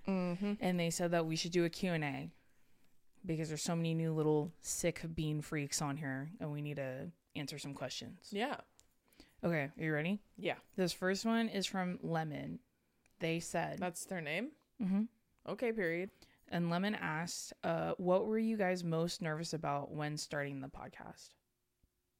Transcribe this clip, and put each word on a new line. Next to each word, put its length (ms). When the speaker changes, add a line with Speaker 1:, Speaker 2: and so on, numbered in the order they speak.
Speaker 1:
Mm-hmm. 520
Speaker 2:
And 200
they 100
said 220
that 160
we 80
should 160
do 140
a 40
Q 240
and 100
A 280
because 260
there's 120
so 140
many 180
new 180
little 400
sick 420
bean 300
freaks 360
on 160
here, 440
and 120
we 120
need 140
to 340
answer 240
some 160
questions. 560
Speaker 1:
Yeah. 240
Speaker 2:
Okay, 340
are 60
you 100
ready? 260
Speaker 1:
Yeah. 160
Speaker 2:
This 160
first 320
one 260
is 180
from 340
Lemon. 560
They 220
said 360
Speaker 1:
That's 280
their 160
name? 320
Speaker 2:
Mm-hmm. 220
Speaker 1:
Okay, 220
period. 380
Speaker 2:
And 240
Lemon 240
asked, 580
uh, 340
"What 280
were 140
you 180
guys 260
most 380
nervous 320
about 380
when 260
starting 440
the 60
podcast?" 640